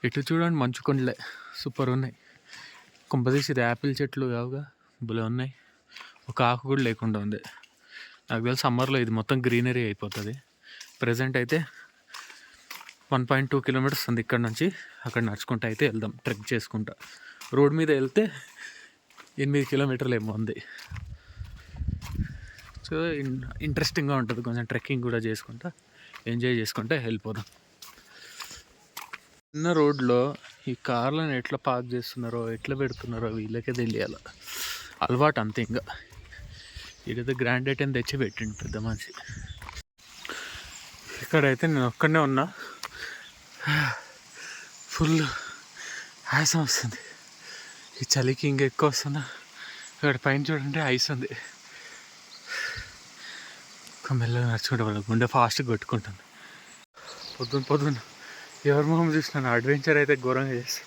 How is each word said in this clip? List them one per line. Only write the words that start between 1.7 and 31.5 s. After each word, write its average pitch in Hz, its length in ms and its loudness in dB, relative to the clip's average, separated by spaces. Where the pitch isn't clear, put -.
ఉన్నాయి. 131 200 -2
కుంపదీసి 135 420 2
ఇది 127 140 2
యాపిల్ 131 340 0
చెట్లు 135 320 -2
కావుగా, 127 300 -4
భలే 113 220 0
ఉన్నాయి. 127 200 -2
ఒక - 100 -6
ఆకు 123 200 -2
కూడా 135 180 2
లేకుండా 110 360 0
ఉంది. 104 160 -2
నాకు 113 180 0
తెలిసి 127 180 0
సమ్మర్లో 131 400 4
ఇది 113 140 -2
మొత్తం 131 180 2
గ్రీనరీ 120 420 2
అయిపోతుంది. 104 440 -6
ప్రజెంట్ 127 380 2
అయితే 151 180 2
వన్ 127 180 4
పాయింట్ 135 200 4
టూ 139 160 4
కిలోమీటర్స్ 135 420 0
ఉంది 117 160 2
ఇక్కడ 120 220 2
నుంచి. 110 200 0
అక్కడ 120 240 0
నడుచుకుంటూ 107 420 -2
అయితే 110 200 0
వెళ్దాం, 110 220 -2
ట్రెక్ 107 280 -4
చేసుకుంటా. 107 420 -4
రోడ్ 143 220 8
మీద 156 180 4
వెళ్తే 135 260 4
ఎనిమిది 139 300 4
కిలోమీటర్లు 131 480 2
ఏమో 107 180 -4
ఉంది. 113 160 -2
So, 160 80 -4
ఇన్-, 131 200 -2
ఇంట్రెస్టింగ్గా 147 560 2
ఉంటుంది. 117 260 -2
కొంచెం 117 220 -2
ట్రెక్కింగ్ 123 380 -2
కూడా 117 180 0
చేసుకుంటా, 113 420 -6
ఎంజాయ్ 120 300 2
చేసుకుంటా 113 340 -2
వెళ్ళిపోదాం. 110 380 -4
చిన్న 160 300 0
రోడ్లో 135 560 4
ఈ - 20 -2
కార్లను 139 520 0
ఎట్లా - 160 -4